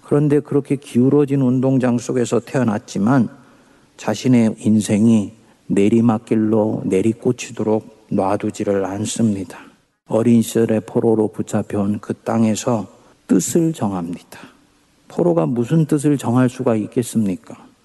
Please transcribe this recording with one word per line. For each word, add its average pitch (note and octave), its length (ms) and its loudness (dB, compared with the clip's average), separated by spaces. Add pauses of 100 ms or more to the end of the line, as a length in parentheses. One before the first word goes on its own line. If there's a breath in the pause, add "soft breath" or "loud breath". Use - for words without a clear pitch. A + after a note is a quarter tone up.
그런데 C#3+ 380 2
그렇게 C#3 360 -2
기울어진 C3+ 640 2
운동장 B2+ 560 2
속에서 A#2+ 420 -2
태어났지만 A2 880 0 (680 soft breath)
자신의 A2 640 0
인생이 G#2+ 720 2 (360 soft breath)
내리막길로 A2 1160 0
내리꽂히도록 A2 1200 -2
놔두지를 G2+ 720 -2
않습니다. G2+ 760 -4 (500)
어린 A#2 340 4
시절에 A2 380 0
포로로 A2 480 0
붙잡혀온 G#2 720 -4
그 - 140 -10
땅에서 A2+ 760 -2 (380 soft breath)
뜻을 E3 460 0
정합니다. F#2 680 -8 (680)
포로가 E3 380 0
무슨 C3+ 400 0
뜻을 D3 320 0
정할 B2 300 2
수가 B2 260 -2
있겠습니까? G#2+ 840 -4 (280)